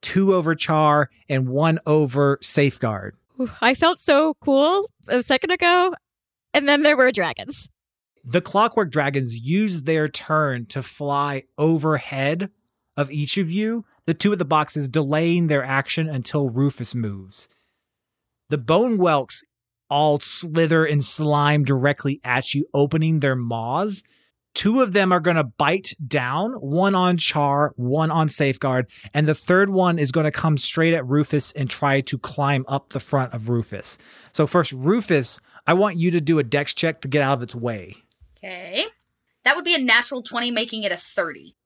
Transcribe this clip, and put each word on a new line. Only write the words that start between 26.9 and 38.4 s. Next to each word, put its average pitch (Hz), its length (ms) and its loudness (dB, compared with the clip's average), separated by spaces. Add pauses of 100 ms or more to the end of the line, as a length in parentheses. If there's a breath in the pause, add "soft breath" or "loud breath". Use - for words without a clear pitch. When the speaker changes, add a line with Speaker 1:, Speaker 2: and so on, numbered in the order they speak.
Speaker 1:
on 180 240 2
Char, 147 580 0
one 143 340 0
on 160 180 0
Safeguard, 131 600 0 (260 loud breath)
and 151 140 2
the 156 60 2
third 185 360 2
one 180 280 2
is 143 120 -2
gonna 151 220 0
come 156 240 0
straight 165 380 0
at 139 120 -2
Rufus 143 460 0
and 139 180 -6
try 139 300 0
to 135 180 -6
climb 139 480 -2
up 139 220 -6
the - 120 -8
front 131 340 -2
of 113 160 -8
Rufus. 113 480 -6 (340 soft breath)
So 151 140 0
first, 170 260 0
Rufus, 147 680 0 (260 soft breath)
I 165 80 4
want 190 240 2
you 170 140 2
to 170 80 2
do 156 200 2
a - 40 0
dex 139 300 -2
check 160 280 -2
to 139 60 -8
get 143 140 2
out 135 120 2
of 123 80 -4
its 120 120 -12
way. 117 400 -8 (440)
Speaker 3:
Okay. 185 480 -8 (580)